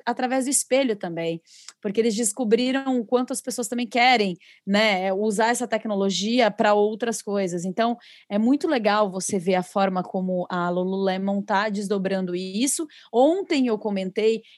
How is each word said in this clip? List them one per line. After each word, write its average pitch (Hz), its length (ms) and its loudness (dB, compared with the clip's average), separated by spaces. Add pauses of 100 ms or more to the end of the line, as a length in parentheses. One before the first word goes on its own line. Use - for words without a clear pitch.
através 254 380 -2
do 247 60 -4
espelho 262 460 0
também, 175 460 -6 (380)
porque 208 220 -2
eles 226 120 2
descobriram 247 880 0
o 226 60 -4
quanto 247 260 0
as 254 80 -6
pessoas 247 300 -8
também 240 180 -4
querem, 233 480 2 (320)
né, 196 460 2
usar 214 340 0
essa 240 180 0
tecnologia 214 840 0
pra 208 220 4
outras 214 480 0
coisas. 190 420 -4
Então, 226 340 -2 (300)
é 208 100 -4
muito 262 300 2
legal 214 420 2
você 190 300 -4
ver 180 160 2
a 180 80 2
forma 190 400 0
como 185 460 -2
a 175 200 -2
Lululemon 190 720 0
tá 202 280 0
desdobrando 196 680 -2
isso. 196 500 -2 (280)
Ontem 294 540 2
eu 220 100 0
comentei, 208 640 -2 (160)